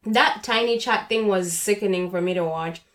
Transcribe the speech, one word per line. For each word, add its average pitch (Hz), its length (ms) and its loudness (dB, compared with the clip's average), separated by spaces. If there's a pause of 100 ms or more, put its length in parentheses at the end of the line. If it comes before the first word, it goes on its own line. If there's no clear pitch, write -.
That 226 360 2
Tiny 233 380 0
Chat 226 300 -2
thing 220 180 0
was 180 280 0
sickening 190 540 0
for 175 120 -2
me 180 120 0
to 180 100 0
watch. 160 380 -4 (140)